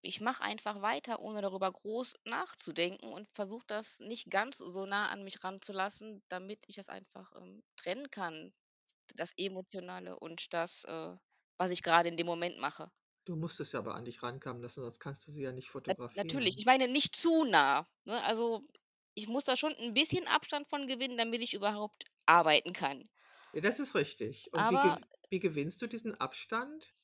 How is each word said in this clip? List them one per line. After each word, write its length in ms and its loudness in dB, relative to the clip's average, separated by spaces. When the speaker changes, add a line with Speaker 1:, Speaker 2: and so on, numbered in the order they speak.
Speaker 1:
ich 180 -6
mache 240 -2
einfach 380 -6
weiter, 380 -2
ohne 220 -6
darüber 300 -2
groß 520 -6
nachzudenken 880 -4
und 220 -14
versuche 320 -8
das 340 -8
nicht 300 -6
ganz 280 -2
so 280 -8
nah 220 -2
an 160 -8
mich 200 -12
ranzulassen, 840 -8
damit 400 -10
ich 80 -12
das 140 -14
einfach, 460 -18
ähm, 260 -20
trennen 340 -6
kann, 420 -8
d-, 60 -18
das 220 -6
Emotionale 800 -8
und 360 -10
das, 300 -2
äh, 320 -8
was 120 2
ich 120 0
grade 280 6
in 80 -6
dem 80 2
Moment 320 -2
mache. 320 -4
Speaker 2:
Du 100 -4
musst 240 -4
es 120 -6
ja 80 -2
aber 140 -6
an 120 -8
dich 160 -10
rankommen 400 -6
lassen, 180 -12
sonst 200 -10
kannst 280 -12
du 20 -18
sie 120 -8
ja 100 -4
nicht 160 -12
Speaker 1:
Nat-, 120 -2
natürlich, 400 2
Speaker 2:
fotografieren. 40 -10
Speaker 1:
ich 80 0
meine 220 8
nicht 280 4
zu 280 6
nah, 440 8
ne? 200 -2
Also, 380 0
ich 140 -6
muss 160 0
da 120 2
schon 180 0
'n 200 -6
bisschen 340 2
Abstand 400 0
von 180 -4
gewinnen, 300 -2
damit 260 0
ich 120 -4
überhaupt 500 -2
arbeiten 460 8
kann. 360 -2
Speaker 2:
Ja, 80 -2
das 200 2
ist 160 -4
richtig. 560 -2
Und 180 4
wie 80 6
Speaker 1:
Aber 200 6
Speaker 2:
gew-, 20 -14
wie 100 0
gewinnst 420 0
du 60 -4
diesen 260 -6
Abstand? 880 -6